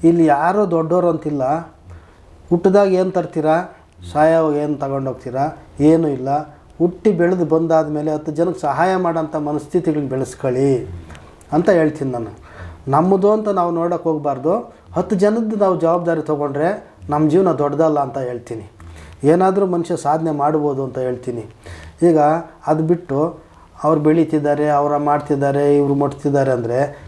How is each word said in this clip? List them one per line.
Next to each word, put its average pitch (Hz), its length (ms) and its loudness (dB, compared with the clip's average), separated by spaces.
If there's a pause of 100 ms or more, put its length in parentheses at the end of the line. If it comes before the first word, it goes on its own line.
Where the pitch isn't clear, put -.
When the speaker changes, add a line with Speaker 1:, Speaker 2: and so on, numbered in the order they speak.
Speaker 1:
ಇಲ್ಲಿ 170 220 4
ಯಾರೂ 175 460 2
ದೊಡ್ಡೋರು 170 380 2
ಅಂತಿಲ್ಲ. 147 640 -4 (760)
ಹುಟ್ಟಿದಾಗ 190 440 4
ಏನು 185 180 2
ತರ್ತೀರಾ, 165 640 -2 (340)
ಸಾಯೋವಾಗ 160 440 4
ಏನು 147 220 -2
ತಗೊಂಡೋಗ್ತೀರಾ, 135 800 -6 (220)
ಏನೂ 160 280 4
ಇಲ್ಲ. 139 520 -4 (200)
ಹುಟ್ಟಿ 175 320 2
ಬೆಳೆದು 175 340 2
ಬಂದಾದ್ಮೇಲೆ 160 680 0
ಹತ್ತು 151 200 -6
ಜನಕ್ಕೆ 165 280 -2
ಸಹಾಯ 160 360 0
ಮಾಡೋಂಥ 165 400 -2
ಮನಸ್ಥಿತಿಗಳನ್ನ 151 720 -2
ಬೆಳೆಸ್ಕೊಳ್ಳಿ 131 680 -2
Speaker 2:
ಹ್ಮ್. 98 100 -6 (640)
Speaker 1:
ಅಂತ 175 180 2
ಹೇಳ್ತೀನಿ 156 420 2
ನಾನು. 113 320 -10 (440)
ನಮ್ಮದು 185 440 4
ಅಂತ 214 180 0
ನಾವು 180 220 0
ನೋಡೋಕೆ 170 320 -2
ಹೋಗ್ಬಾರ್ದು. 151 680 -2 (220)
ಹತ್ತು 185 200 -2
ಜನದ್ದು 214 400 0
ನಾವು 190 240 2
ಜವಾಬ್ದಾರಿ 165 420 0
ತೊಗೊಂಡ್ರೆ 147 680 -4 (220)
ನಮ್ಮ 151 200 2
ಜೀವನ 180 220 4
ದೊಡ್ಡದಲ್ಲ 147 480 0
ಅಂತ 135 180 -6
ಹೇಳ್ತೀನಿ. 120 540 -10 (520)
ಏನಾದರೂ 185 420 4
ಮನುಷ್ಯ 175 320 -2
ಸಾಧನೆ 156 340 -2
ಮಾಡ್ಬೋದು 147 520 0
ಅಂತ 127 140 -8
ಹೇಳ್ತೀನಿ. 123 480 -6 (640)
ಈಗ 160 80 4 (500)
ಅದು 156 160 0
ಬಿಟ್ಟು 160 600 -2 (400)
ಅವ್ರು 151 180 2
ಬೆಳೀತಿದ್ದಾರೆ, 151 680 2
ಅವ್ರ 147 280 2
ಮಾಡ್ತಿದ್ದಾರೆ, 143 800 0
ಇವ್ರು 143 160 2
ಮುಟ್ತಿದ್ದಾರೆ 139 580 0
ಅಂದರೆ 123 560 -2